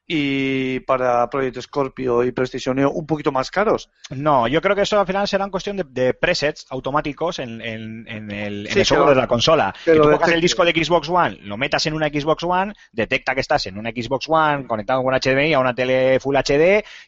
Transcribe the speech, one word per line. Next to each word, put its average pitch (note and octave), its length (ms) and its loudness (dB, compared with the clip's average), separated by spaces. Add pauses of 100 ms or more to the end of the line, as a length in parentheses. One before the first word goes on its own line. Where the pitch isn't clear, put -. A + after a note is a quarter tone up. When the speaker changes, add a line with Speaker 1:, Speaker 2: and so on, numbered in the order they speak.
Speaker 1:
y C3+ 760 -2
para B2 480 2
Project B2+ 320 -4
Scorpio B2+ 640 -2
y B2 80 -2
PlayStation B2+ 440 -4
Neo C#3 140 2
un D#3+ 160 -6
poquito D3+ 240 -2
más C3 200 -2
caros. G3 400 0 (180)
Speaker 2:
No, C3+ 400 2
yo D#3 140 0
creo G3 120 2
que G3 80 0
eso G#3 160 0
al G3 80 2
final G3 220 -2
será G3 160 -2
en G3+ 60 -8
cuestión F#3+ 260 -6
de, F#3 80 -4
de B2+ 300 0
presets D#3+ 560 -2
automáticos D3 680 -4
en, A2+ 220 -10
en, A2 480 -10
en G#2+ 220 -10
el, G2+ 360 -6
en - 60 -8
Speaker 1:
Sí, G3+ 60 0
Speaker 2:
el F#3+ 80 2
software C#3+ 220 4
Speaker 1:
que - 20 8
lo, C#3 60 6
Speaker 2:
de C3 40 4
la A#2 80 0
consola. A#2+ 460 2 (100)
Speaker 1:
que E3 80 4
Speaker 2:
Que D#3 60 6
Speaker 1:
lo D3+ 60 6
Speaker 2:
tú D3+ 80 6
cojas D3+ 160 2
el E3+ 80 4
Speaker 1:
detecte. E3 40 0
Speaker 2:
disco F3 240 2
de E3+ 80 4 (120)
Xbox D#3 260 0
One, E3 320 0
lo G2+ 160 -10
metas C#3+ 260 -2
en D#3 80 -2
una D#3 160 -2
Xbox D3 340 -2
One, F3+ 300 -2 (200)
detecta B2+ 420 -2
que C3 80 0
estás - 240 0
en F#2+ 100 -12
una A2 140 -8
Xbox A#2+ 360 -6
One, D3+ 400 2
conectado A#2 340 -2
con B2+ 80 -2
un C3 60 2
H C3 140 0
D C3 60 4
M C#3 160 2
I - 20 2
a C#3+ 80 4
una B2+ 140 0
tele C3 440 2
Full C#3 160 -2
H C#3 220 2
D F#3+ 260 4 (260)